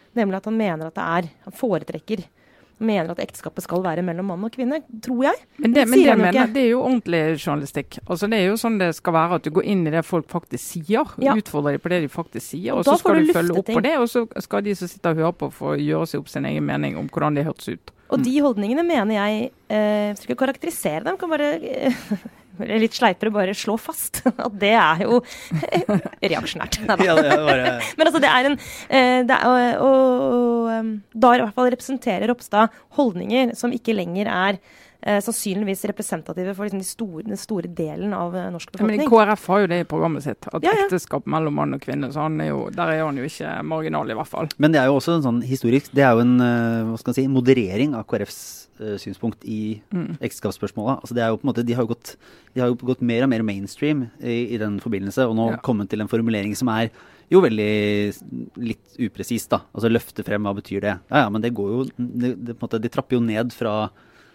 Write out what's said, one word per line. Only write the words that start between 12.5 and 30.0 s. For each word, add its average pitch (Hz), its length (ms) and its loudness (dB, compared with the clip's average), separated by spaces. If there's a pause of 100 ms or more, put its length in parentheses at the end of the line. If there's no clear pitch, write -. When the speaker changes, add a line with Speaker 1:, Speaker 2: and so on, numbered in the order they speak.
Speaker 2:
sier, 196 240 -6
Speaker 1:
Og - 80 0
Speaker 2:
og - 20 4
Speaker 1:
da 285 80 6
Speaker 2:
så - 80 0
Speaker 1:
får - 0 -
Speaker 2:
skal - 160 4
Speaker 1:
du 311 80 6
Speaker 2:
du 330 140 4
følge 175 100 0
Speaker 1:
lufte 180 140 0
Speaker 2:
opp - 20 -6
på 226 140 0
Speaker 1:
ting. - 100 -2
Speaker 2:
det, 330 80 2
og 240 160 2
så 233 120 0 (200)
skal 208 160 -2
de 202 160 -2
som 175 160 -8
sitter - 160 -2
og 160 140 2
hører 175 180 0
på, 139 160 -4
få 147 160 -2
gjøre 151 320 0
seg 143 160 -6
opp - 80 -16
sin 139 160 -4
egen 147 240 -2
mening 143 320 -4
om 143 80 -8
hvordan 151 240 -2
det 143 160 0
hørtes - 240 -8
ut. - 160 -18 (160)
Speaker 1:
Og 269 160 0
de 254 160 0
Speaker 2:
Mm. 285 60 2
Speaker 1:
holdningene 247 420 0
mener 220 300 2
jeg, 214 340 -2 (180)
eh, 208 460 0
skal - 220 -14
ikke 262 100 0
karakterisere 269 560 -4
dem, 349 160 -4
kan 359 100 -6
bare, 294 300 0
eh, 262 320 -2 (680)
<laughs> 202 220 -2
litt 226 160 2
sleipere 214 380 0
bare 196 180 0
slå 202 300 -4
fast - 500 -8
<laughs> - 160 -6
at 208 140 -6
det 202 180 2
er 175 240 4
jo 233 160 4 (520)
<laughs> - 520 -2
reaksjonært. - 640 -4
Neida. 190 180 2
Speaker 3:
Ja, 170 140 6
det 147 160 4
er - 100 2
bare 127 400 2
Speaker 1:
<laughs> - 140 -10
Men 311 80 6
altså, 320 160 4
det 285 80 4
er 262 220 4
en, 269 60 -2 (300)
eh, 254 380 4
det 254 80 4
er, - 160 4
og, 247 320 4
og, 262 400 6